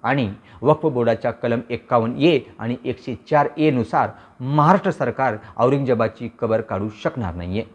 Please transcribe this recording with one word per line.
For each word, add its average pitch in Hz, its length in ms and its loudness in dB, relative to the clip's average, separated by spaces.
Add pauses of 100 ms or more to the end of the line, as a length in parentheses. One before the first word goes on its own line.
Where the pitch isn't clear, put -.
आणि 120 300 0 (300)
वक्फ 151 240 2
बोर्डाच्या 120 440 0
कलम 117 300 -2 (100)
एक्कावन्न 117 460 -2
ए 147 240 4 (180)
आणि 120 260 -4
एकशे 123 460 -8
चार 147 260 4
ए 156 140 2
नुसार 123 380 0 (320)
महाराष्ट्र 151 500 2
सरकार 123 460 -2 (200)
औरंगजेबाची 120 760 0 (100)
कबर 113 200 0
काढू 104 280 -6 (140)
शकणार 107 320 -4
नाहीये. 90 300 -6 (100)